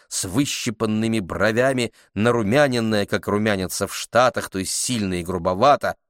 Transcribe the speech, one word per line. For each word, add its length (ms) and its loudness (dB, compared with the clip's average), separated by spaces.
с 160 -6
выщипанными 920 -2
бровями, 720 0
нарумяненная, 920 2
как 200 -4
румянятся 640 0
в 60 -12
Штатах, 560 0
то 100 -4
есть 120 -6
сильно 420 -2
и 100 -4
грубовато, 720 2